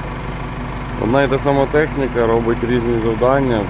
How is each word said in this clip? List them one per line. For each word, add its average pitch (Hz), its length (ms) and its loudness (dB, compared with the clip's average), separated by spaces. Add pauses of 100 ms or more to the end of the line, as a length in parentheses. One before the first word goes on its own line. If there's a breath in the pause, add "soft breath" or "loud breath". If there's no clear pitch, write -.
(1040)
Одна 123 200 2
і 139 60 2
та 131 100 0
сама 139 280 2
техніка 135 600 0
робить 117 440 2
різні 120 340 0
завдання, 120 640 2